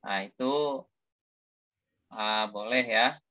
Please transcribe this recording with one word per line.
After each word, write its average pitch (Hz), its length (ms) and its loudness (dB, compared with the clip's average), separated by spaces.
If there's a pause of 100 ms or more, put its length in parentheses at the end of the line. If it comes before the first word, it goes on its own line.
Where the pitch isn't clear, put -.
Nah, 98 240 -4
itu, 135 560 -2 (1300)
ah, 107 400 -2
boleh 113 400 -2
ya. 120 320 4 (100)